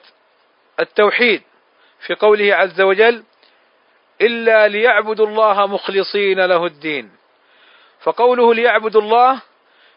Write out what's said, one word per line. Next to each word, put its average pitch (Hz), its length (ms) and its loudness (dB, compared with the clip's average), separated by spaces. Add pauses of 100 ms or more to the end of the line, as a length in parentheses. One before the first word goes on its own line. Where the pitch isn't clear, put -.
(800)
التوحيد 208 640 0 (580)
في - 140 -8
قوله 208 420 2
عز 175 260 -2
وجل: 208 420 2 (1000)
"إلا 226 460 2
ليعبدوا 214 600 0
الله 208 400 0
مخلصين 196 760 -4
له 175 200 0
الدين"، 147 460 -10 (920)
فقوله 240 520 2
ليعبدوا 220 480 0
الله 240 400 0 (540)